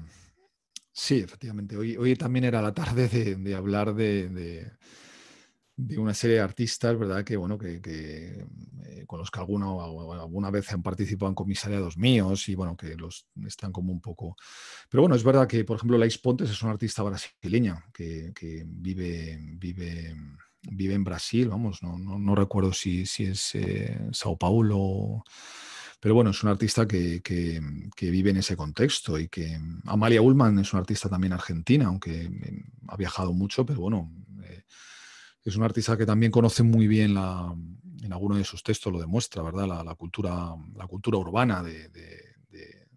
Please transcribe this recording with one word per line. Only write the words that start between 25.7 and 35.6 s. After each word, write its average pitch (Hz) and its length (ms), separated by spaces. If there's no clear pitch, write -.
pero, 110 140
bueno, 113 160
es - 120
una 104 100
artista 107 360
que, 87 320
que, 85 400
que 92 160
vive 95 200
en 95 80
ese 90 180
contexto 80 600
y 82 100
que 80 320
Amalia 110 380
Ullman 123 360
es 98 140
una 95 80
artista 98 300
también 92 240
argentina, 92 520
aunque, 85 380
eh, - 400
ha - 80
viajado 90 380
mucho, 98 320
pero, 127 160
bueno, 92 280
eh, 90 220
es 95 100
una 113 120